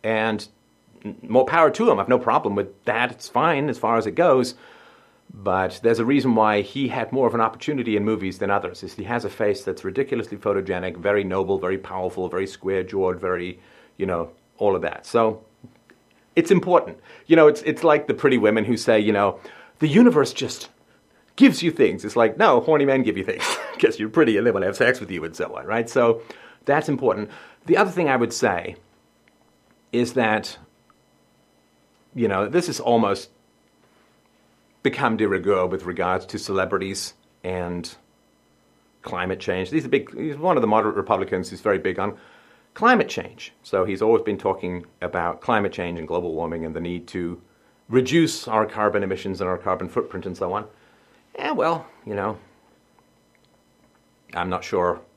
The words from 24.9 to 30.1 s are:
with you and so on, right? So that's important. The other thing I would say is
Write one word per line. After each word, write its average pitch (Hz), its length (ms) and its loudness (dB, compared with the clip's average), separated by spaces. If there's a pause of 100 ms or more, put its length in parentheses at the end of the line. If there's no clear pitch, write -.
with 98 120 -10
you 80 120 -6
and 82 120 -10
so - 200 -6
on, 64 100 -12
right? 113 240 -2
So 117 320 4 (440)
that's 151 240 0
important. 107 400 0 (380)
The 165 100 4
other 196 140 2
thing 170 180 0
I 131 60 4
would 120 180 0
say 92 440 -2 (1120)
is 120 220 0